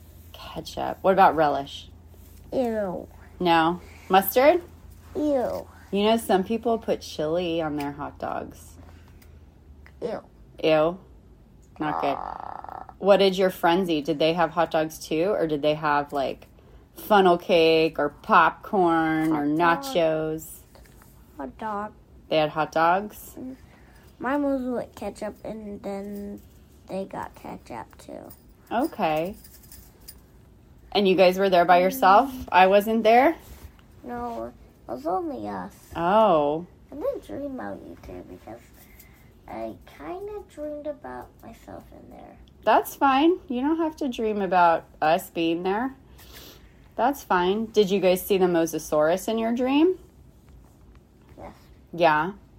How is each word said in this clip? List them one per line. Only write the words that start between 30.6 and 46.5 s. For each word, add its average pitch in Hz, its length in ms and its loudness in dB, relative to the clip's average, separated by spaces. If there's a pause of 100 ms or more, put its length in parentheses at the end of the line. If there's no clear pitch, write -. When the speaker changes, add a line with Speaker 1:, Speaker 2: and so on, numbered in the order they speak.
Speaker 1:
And 202 160 2
you 185 80 4
guys 185 240 6
were 196 100 2
there 175 160 4
by 180 160 6
yourself? 190 500 4
Speaker 2:
Mm. - 200 -12
Speaker 1:
I 185 160 8
wasn't 208 360 2
there? 247 320 6 (680)
Speaker 2:
No, 240 500 -10 (340)
it - 40 -12
was 262 160 -10
only 320 400 -6
us. 196 260 -10 (220)
Speaker 1:
Oh. 170 720 2 (240)
Speaker 2:
I 269 40 -16
didn't 440 300 -6
dream 277 200 -10 (140)
about 202 240 -12
you 87 220 -18
two 90 240 -16
because 98 300 -18 (880)
I 113 260 -12 (240)
kinda 392 460 -12 (100)
dreamed 294 320 -12
about 262 440 -12 (120)
myself - 500 -20
in - 240 -20
there. - 220 -20 (260)
Speaker 1:
That's 277 300 2
fine. 294 540 2
You 247 140 -6
don't 302 160 0
have 320 200 -4
to 302 100 -4
dream 220 320 -4
about 175 460 2 (160)
us 165 300 0
being 165 320 -2
there. 220 320 -4 (1000)